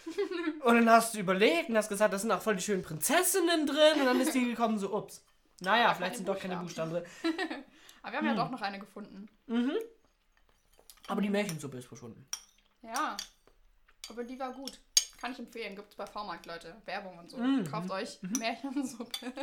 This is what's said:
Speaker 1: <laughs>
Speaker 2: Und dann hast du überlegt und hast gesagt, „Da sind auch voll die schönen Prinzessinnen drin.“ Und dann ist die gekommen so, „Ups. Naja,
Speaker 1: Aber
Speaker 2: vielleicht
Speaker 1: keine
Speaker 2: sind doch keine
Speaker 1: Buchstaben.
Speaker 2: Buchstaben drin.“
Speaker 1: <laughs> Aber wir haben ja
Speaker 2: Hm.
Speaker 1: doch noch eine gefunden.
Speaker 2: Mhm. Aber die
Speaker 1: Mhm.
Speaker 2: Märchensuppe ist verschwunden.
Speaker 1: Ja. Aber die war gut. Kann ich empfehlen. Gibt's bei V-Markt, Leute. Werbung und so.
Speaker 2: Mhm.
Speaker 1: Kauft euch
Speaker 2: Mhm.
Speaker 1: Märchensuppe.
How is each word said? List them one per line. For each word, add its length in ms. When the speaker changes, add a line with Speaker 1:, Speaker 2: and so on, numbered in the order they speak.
Speaker 1:
<laughs> 580
Speaker 2:
Und 100
dann 160
hast 240
du 40
überlegt 520
und 60
hast 120
gesagt, 260
„Da 40
sind 120
auch 120
voll 140
die 60
schönen 200
Prinzessinnen 840
drin.“ 340
Und 60
dann 140
ist 140
die 100
gekommen 340
so, 160
„Ups. 280
Naja, 260
Speaker 1:
Aber 100
Speaker 2:
vielleicht 160
Speaker 1:
keine 60
Speaker 2:
sind 100
doch 100
keine 180
Speaker 1:
Buchstaben. 360
Speaker 2:
Buchstaben 420
drin.“ 140
Speaker 1:
<laughs> 220
Aber 100
wir 60
haben 80
ja 60
Speaker 2:
Hm. 60
Speaker 1:
doch 120
noch 120
eine 160
gefunden. 500
Speaker 2:
Mhm. 260
Aber 140
die 60
Speaker 1:
Mhm. 40
Speaker 2:
Märchensuppe 460
ist 80
verschwunden. 400
Speaker 1:
Ja. 340
Aber 140
die 140
war 140
gut. 260
Kann 120
ich 60
empfehlen. 380
Gibt's 200
bei 100
V-Markt, 400
Leute. 380
Werbung 340
und 120
so. 80
Speaker 2:
Mhm. 320
Speaker 1:
Kauft 200
euch 320
Speaker 2:
Mhm. 160
Speaker 1:
Märchensuppe. 960